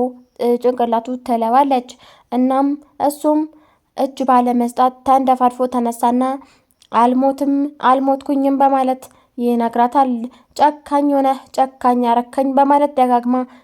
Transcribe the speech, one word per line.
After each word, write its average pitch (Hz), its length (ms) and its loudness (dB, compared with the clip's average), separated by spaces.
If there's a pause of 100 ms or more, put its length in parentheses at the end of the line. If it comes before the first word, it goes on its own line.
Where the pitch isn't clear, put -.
(400)
እ፣ 240 80 -2 (120)
ጭንቅላቱ 240 480 -2 (120)
ትለዋለች። 247 680 0 (420)
እናም 262 360 0 (360)
እሱም 302 360 0 (580)
እጅ 269 260 -4
ባለመስጣት 247 680 0 (100)
ተንደፋድፎ 254 640 2
ተነሳና 240 560 -2 (680)
«አልሞትም፣ 269 640 0 (280)
አልሞትኩኝም» 269 760 0
በማለት 262 440 0 (340)
ይነግራታል። 240 760 0 (460)
«ጨካኝ 294 540 0
ሆነህ 269 280 0 (140)
ጨካኝ 254 540 0
አረከኝ» 240 460 -2
በማለት 285 420 2
ደጋግማ 247 400 0 (280)